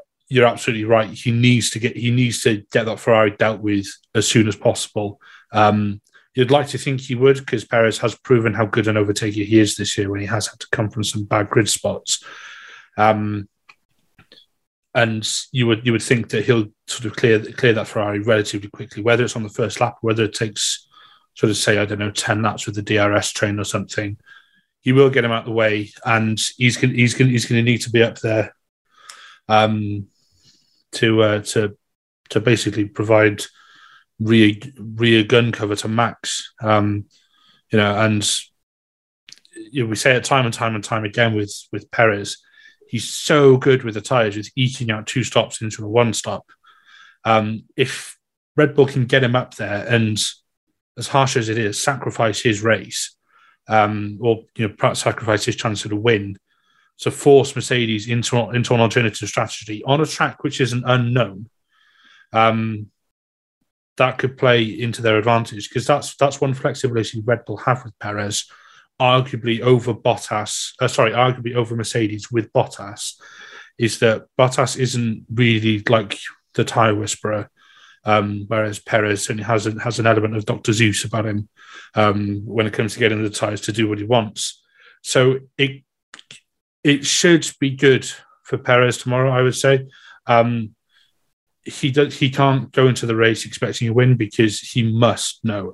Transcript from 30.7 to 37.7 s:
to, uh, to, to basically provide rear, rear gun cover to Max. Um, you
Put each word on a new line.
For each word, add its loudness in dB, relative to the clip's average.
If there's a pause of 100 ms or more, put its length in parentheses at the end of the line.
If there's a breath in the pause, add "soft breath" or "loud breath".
to, 4
uh, 2
to, -4 (520)
to -2
basically 0
provide 2 (720 soft breath)
rear, 4 (240)
rear 0
gun 4
cover -4
to -6
Max. -4
Um, 0 (640)
you 2